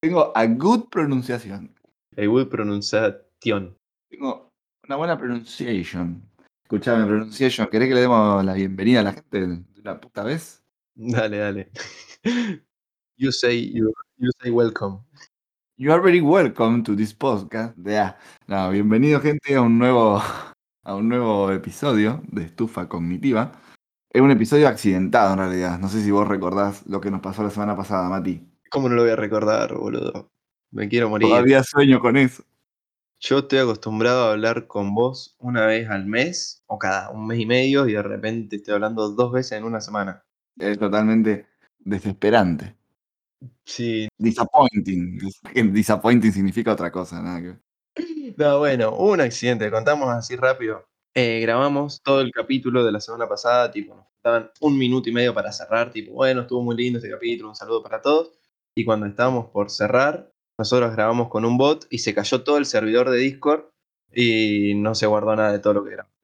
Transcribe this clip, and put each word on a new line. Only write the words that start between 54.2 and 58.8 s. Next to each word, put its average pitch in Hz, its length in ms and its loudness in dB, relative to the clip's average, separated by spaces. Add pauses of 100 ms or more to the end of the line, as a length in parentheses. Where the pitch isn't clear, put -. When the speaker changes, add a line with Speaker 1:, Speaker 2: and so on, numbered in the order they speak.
Speaker 2:
faltaban 117 280 0 (100)
un 147 160 2
minuto 127 320 0
y 113 40 -4
medio 120 200 2
para 101 200 -4
cerrar, 113 380 -2
tipo, 107 220 -12
"Bueno, 127 300 0
estuvo 123 200 -4
muy 120 140 -2
lindo 123 220 -2
este 113 120 -10
capítulo, 110 380 -6
un 107 80 -18
saludo 113 260 -4
para 110 200 -10
todos". 156 300 0 (420)
Y 113 100 -2